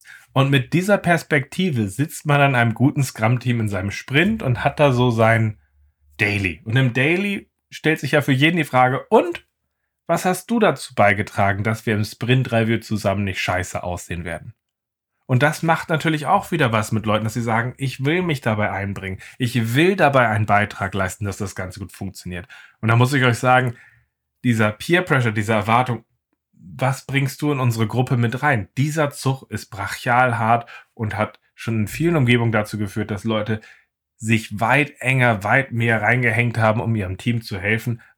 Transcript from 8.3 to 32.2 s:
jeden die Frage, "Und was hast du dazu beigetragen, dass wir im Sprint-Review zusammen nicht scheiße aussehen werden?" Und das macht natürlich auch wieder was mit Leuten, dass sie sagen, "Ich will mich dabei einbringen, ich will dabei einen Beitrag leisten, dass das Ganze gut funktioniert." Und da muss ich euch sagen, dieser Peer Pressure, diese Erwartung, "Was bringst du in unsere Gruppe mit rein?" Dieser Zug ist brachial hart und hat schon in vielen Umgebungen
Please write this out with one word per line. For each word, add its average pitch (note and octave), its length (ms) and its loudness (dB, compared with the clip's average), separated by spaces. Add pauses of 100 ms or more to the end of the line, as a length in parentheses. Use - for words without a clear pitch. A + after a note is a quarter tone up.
jeden D3+ 240 2
die D#3 80 0
Frage, B2+ 440 2
"Und E4+ 380 2 (600)
was E3+ 180 -2
hast F#3 260 -2
du A#3 80 0
dazu F3 360 0
beigetragen, G2+ 680 0
dass A2 240 -2
wir A2 80 0
im G#2 100 0
Sprint-Review A#2 760 0
zusammen G2+ 440 -2
nicht F#2+ 160 -6
scheiße F#2 420 -4
aussehen F2 420 -8
werden?" E2+ 300 -12 (720)
Und B2+ 160 2
das D3+ 200 0
macht E3 280 0
natürlich D#3 360 -2
auch F#3 240 0
wieder C#3+ 220 2
was G#2+ 180 0
mit G#2+ 160 -2
Leuten, G#2+ 180 0
dass A2 100 -4
sie B2 80 -4
sagen, A#2 340 -2
"Ich C3 280 -6
will E3 180 0
mich D#3+ 180 -2
dabei G#2+ 300 0
einbringen, F#2+ 480 -8 (200)
ich A#2 360 -2
will F3 200 4
dabei C3+ 340 4
einen G#2+ 180 0
Beitrag G#2 480 0
leisten, F#2+ 300 -4
dass G2 120 -6
das G2 180 -8
Ganze F#2 260 -12
gut G2 120 -14
funktioniert." F2+ 560 -12 (320)
Und A2 80 -2
da A2+ 80 4
muss B2 160 4
ich C3 120 2
euch A#2 140 2
sagen, B2+ 380 2 (680)
dieser A2 300 2
Peer F3 300 0
Pressure, B2+ 300 0
diese G#2+ 200 -2
Erwartung, A2+ 520 0 (480)
"Was C3 540 -6
bringst C#3 360 -4
du D3 100 0
in C3+ 80 -2
unsere A2+ 260 0
Gruppe B2 300 0
mit A#2+ 260 -2
rein?" B2+ 340 0
Dieser D3 340 0
Zug - 400 -4
ist G#2 160 -10
brachial A#2+ 720 0
hart A2+ 300 0 (260)
und G#2+ 220 -6
hat G#2+ 220 -4 (160)
schon A2+ 260 -4
in G#2 80 -2
vielen E3 280 -2
Umgebungen A#2+ 340 4